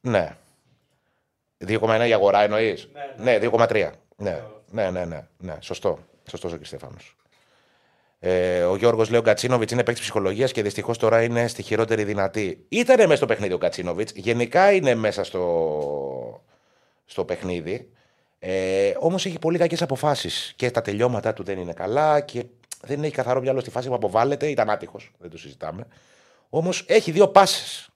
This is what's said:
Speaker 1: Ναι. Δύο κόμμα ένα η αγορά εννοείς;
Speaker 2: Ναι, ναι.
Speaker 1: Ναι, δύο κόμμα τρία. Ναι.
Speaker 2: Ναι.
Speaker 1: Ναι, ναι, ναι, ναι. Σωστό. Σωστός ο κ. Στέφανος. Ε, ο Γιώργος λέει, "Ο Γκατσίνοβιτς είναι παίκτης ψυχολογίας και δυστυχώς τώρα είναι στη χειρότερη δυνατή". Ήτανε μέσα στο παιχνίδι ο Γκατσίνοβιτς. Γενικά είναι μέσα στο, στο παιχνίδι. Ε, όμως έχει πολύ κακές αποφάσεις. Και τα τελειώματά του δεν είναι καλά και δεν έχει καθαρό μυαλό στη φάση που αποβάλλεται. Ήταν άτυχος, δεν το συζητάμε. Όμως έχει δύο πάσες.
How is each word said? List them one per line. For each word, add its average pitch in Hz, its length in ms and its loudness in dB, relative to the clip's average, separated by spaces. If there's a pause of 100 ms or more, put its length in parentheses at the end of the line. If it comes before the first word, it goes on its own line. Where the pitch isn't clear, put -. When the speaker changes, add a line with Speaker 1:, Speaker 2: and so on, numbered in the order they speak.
Speaker 1:
Ναι. 95 340 0 (1200)
Δύο 104 220 -2
κόμμα 110 160 4
ένα 117 120 2
η 113 60 4
αγορά 101 280 6
εννοείς; 107 520 0
Speaker 2:
Ναι, - 300 -14
ναι. 123 80 2
Speaker 1:
Ναι, 110 80 4
δύο 117 100 0
κόμμα 117 160 4
τρία. 101 280 0 (220)
Ναι. 95 260 -6 (300)
Speaker 2:
Ναι. 101 180 -2
Speaker 1:
Ναι, - 0 -
ναι, 90 160 -4
ναι, 82 220 -12 (100)
ναι. 85 220 -12
Σωστό. - 400 -6 (300)
Σωστός 87 240 -10
ο 82 40 -12
κ. - 80 -16
Στέφανος. - 500 -18 (1040)
Ε, 90 440 0
ο 92 120 2
Γιώργος 110 340 2
λέει, 117 100 4
"Ο - 20 2
Γκατσίνοβιτς 113 500 2
είναι 120 120 0
παίκτης 120 200 -2
ψυχολογίας 104 480 0
και 113 100 -4
δυστυχώς 104 360 -4
τώρα 113 260 4
είναι 117 240 0
στη - 140 -10
χειρότερη 107 420 0
δυνατή". 101 680 -4
Ήτανε 240 340 4
μέσα 160 120 6
στο 143 100 2
παιχνίδι 104 280 -2
ο 87 40 -2
Γκατσίνοβιτς. 87 580 -4
Γενικά 120 560 2
είναι 156 240 4
μέσα 107 280 -2
στο, 73 1200 -4 (640)
στο 92 200 -6
παιχνίδι. 90 640 -6 (500)
Ε, 95 600 0
όμως 175 260 -2
έχει 175 140 -8
πολύ 165 180 -2
κακές 170 240 0
αποφάσεις. 139 760 -2
Και 123 160 -2
τα 113 100 0
τελειώματά 110 520 -2
του 98 100 -10
δεν 95 160 -6
είναι 87 140 -8
καλά 143 460 2
και 120 260 -8 (360)
δεν 143 220 -6
έχει 151 100 -4
καθαρό 127 280 0
μυαλό 131 180 0
στη 123 100 -8
φάση 123 180 -6
που 127 60 -2
αποβάλλεται. 117 540 0
Ήταν 123 220 0
άτυχος, - 480 -8
δεν 87 120 -18
το 82 80 -18
συζητάμε. 78 500 -12 (600)
Όμως 165 380 -2
έχει 208 240 4
δύο 196 160 6
πάσες. - 680 4